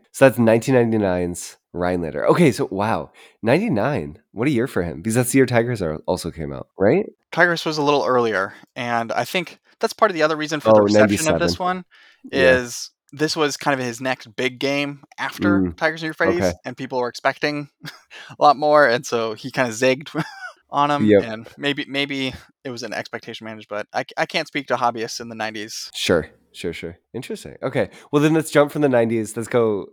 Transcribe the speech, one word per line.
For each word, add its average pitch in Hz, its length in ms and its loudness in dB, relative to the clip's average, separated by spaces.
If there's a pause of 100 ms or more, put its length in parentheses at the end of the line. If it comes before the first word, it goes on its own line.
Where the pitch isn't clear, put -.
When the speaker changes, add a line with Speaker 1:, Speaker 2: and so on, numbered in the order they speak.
(120)
Speaker 1:
so - 180 6
that's - 80 0
nineteen 120 380 4
ninety-nine's 98 800 0 (160)
Rhinelander. 87 540 -2
Okay, 156 240 6
so - 180 -2
wow, 95 420 -2 (360)
ninety-nine. 120 720 0 (120)
What 113 160 -4
a 156 40 2
year 123 160 0
for - 160 -4
him, 80 180 -8
because 110 140 -4
that's 123 160 0
the 135 80 2
year 131 60 6
Tigris 120 360 0
are, 78 160 -2 (100)
also 87 240 -2
came 73 220 -8
out, - 140 -12 (120)
right? 147 260 4 (260)
Speaker 2:
Tigris 170 340 0
was 156 120 -2
a 147 60 0
little 143 220 2
earlier, 110 480 0 (220)
and 120 360 -4
I 120 140 -2
think - 340 -6 (200)
that's - 140 -2
part 220 180 2
of 175 40 -8
the 156 80 0
other 156 140 2
reason 151 220 -4
for 110 120 0
the 107 80 8
Speaker 1:
Oh, 104 40 6
Speaker 2:
reception 104 440 4
of 82 120 2
this 85 200 -2
Speaker 1:
ninety-seven. 180 60 -4
Speaker 2:
one 180 200 -4 (460)
Speaker 1:
Yeah. 131 260 6
Speaker 2:
is 123 340 -8 (200)
this 151 240 -4
was 147 220 -2
kind 139 220 0
of 127 60 -4
his 117 160 -6
next 131 340 -4
big 127 240 -4
game 143 440 -4 (160)
after 98 420 0
Speaker 1:
Mm, 87 160 -2
Speaker 2:
Tigris 160 240 -2
and 160 80 -6
Euphrates, 170 320 0
Speaker 1:
okay. 90 120 2 (120)
Speaker 2:
and 123 120 -10
people 131 220 -6
were 120 100 -2
expecting 147 680 -4
<laughs> - 80 -20
a - 560 -18
lot 147 180 6
more, 147 300 6
and 120 180 0
so 113 280 -2
he 123 180 -10
kinda 127 200 -2
zigged 127 440 0
<laughs> - 560 -10
on 143 180 2
him, 143 160 0
Speaker 1:
Yep. 101 180 6
Speaker 2:
and 110 240 -10 (100)
maybe, 143 300 -4
maybe 139 460 -4 (300)
it 135 80 -10
was 117 100 -10
an 110 120 -10
expectation 110 520 -10
managed, 110 240 -16
but 104 240 -6
I, 127 120 -4 (120)
I 160 80 -2
can't 165 220 -4
speak 139 200 -8
to 127 100 0
hobbyists 117 420 -2
in 117 100 -12
the 113 60 -14
nineties. 110 580 -8
Speaker 1:
Sure, - 360 0 (240)
sure, 85 200 -8
sure. 85 240 -14 (160)
Interesting. 120 480 -12
Okay, 127 280 -2 (220)
well, 147 120 2
then 156 100 4
let's 156 160 0
jump 147 220 4
from 156 100 -4
the 143 80 4
nineties. 117 480 2
Let's 110 120 -6
go, 110 440 0